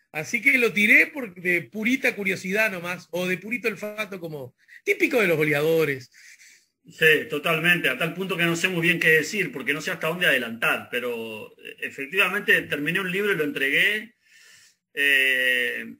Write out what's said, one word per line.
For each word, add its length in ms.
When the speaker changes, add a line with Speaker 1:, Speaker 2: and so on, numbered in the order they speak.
Speaker 1:
así 280
que 160
lo 160
tiré 360
por, 260
de 280
purita 540
curiosidad 560
nomás, 380
o 160
de 100
purito 320
olfato, 500
como 360
típico 360
de 60
los 100
goleadores. 760
Speaker 2:
Sí, 400
totalmente, 600
a 100
tal 160
punto 220
que 80
no 100
sé 140
muy 140
bien 180
qué 80
decir, 420
porque 240
no 60
sé 100
hasta 160
dónde 200
adelantar, 680
pero, 560
eh, 220
efectivamente 840
terminé 380
un 100
libro 220
y 40
lo 60
entregué, 720
eh, 1040